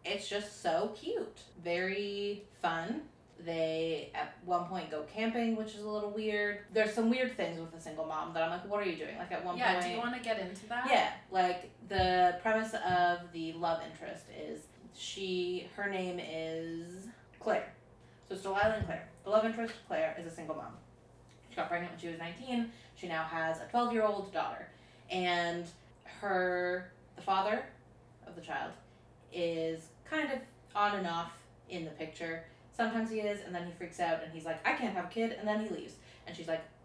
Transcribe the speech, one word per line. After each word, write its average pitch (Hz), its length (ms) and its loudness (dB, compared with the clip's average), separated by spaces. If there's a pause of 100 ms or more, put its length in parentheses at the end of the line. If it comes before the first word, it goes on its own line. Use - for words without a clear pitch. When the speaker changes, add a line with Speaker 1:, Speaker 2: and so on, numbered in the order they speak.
Speaker 1:
it's 196 240 -2
just 208 320 -4
so 180 360 2
cute. - 420 -4 (220)
Very 202 800 0 (180)
fun. 208 400 0 (360)
They, 160 760 0
at - 200 -4 (120)
one 175 180 2
point, 180 260 -4
go 151 120 -4
camping, 226 540 0
which 214 180 -4
is 208 80 -10
a 214 60 -4
little 208 220 -2
weird. 208 500 0 (120)
There's 214 220 4
some 226 160 6
weird 254 260 2
things 170 240 -2
with 165 140 -8
a - 60 -14
single 156 260 -6
mom 160 260 -2
that 160 100 2
I'm 165 60 4
like, 180 180 -4
"What 208 140 0
are 196 80 2
you 165 80 0
doing?" 156 220 -6
Like, 175 120 -6
at 175 140 -2
one 180 140 -2
Speaker 2:
Yeah, 185 160 6
Speaker 1:
point 175 100 2
Speaker 2:
do - 80 0
you 226 60 0
wanna 240 220 -2
get 220 200 0
into 190 280 -8
that? 247 220 0
Speaker 1:
Yeah. - 200 6 (200)
Like, 180 400 2 (200)
the 180 500 6
premise 220 320 2
of 175 600 4
the 165 180 -4
love 165 300 2 (100)
interest - 320 -10 (100)
is - 280 -8 (340)
she, 180 800 -2
her 202 140 0
name 180 280 0
is 165 880 -4 (300)
Claire. - 320 2 (560)
So 190 100 -6
it's 185 60 -8
Delilah 202 360 4
and 175 80 0
Claire. 165 200 -6 (180)
The 190 60 -6
love 220 140 8
interest, 226 300 -2 (120)
Claire, 160 320 0
is 170 80 -8
a 165 80 -8
single 156 220 -6
mom. - 160 -8 (800)
She - 60 -10
got - 120 -2
pregnant 175 240 -2
when 170 80 -12
she 170 80 -6
was 160 100 -6
nineteen. 233 540 -2 (220)
She - 120 -10
now 160 180 0
has 165 360 0
a - 60 -8
twelve-year-old 220 680 2
daughter. - 340 -2 (440)
And 175 560 2 (560)
her, 180 680 2 (260)
the - 60 -14
father 196 440 4 (600)
of - 80 -14
the 170 60 -12
child - 320 -4 (580)
is 165 580 0 (220)
kind 302 220 0
of 233 60 -2 (360)
on 208 240 4
and 185 80 0
off 170 260 -2 (360)
in 175 160 -6
the 156 80 -6
picture. 165 520 -6 (280)
Sometimes 226 380 0
he 220 100 0
is, 208 240 0
and 180 100 -8
then 175 120 -4
he 175 60 -8
freaks 175 280 -10
out, 165 220 2
and 160 100 -8
he's 156 120 -10
like, 160 220 -2
"I 277 80 6
can't 220 200 0
have 180 120 -2
a - 20 -8
kid," 226 300 0
and 214 100 -4
then 214 160 2
he 220 100 -4
leaves. - 200 -8 (320)
And 175 100 -10
she's 165 120 -8
like 160 140 0 (220)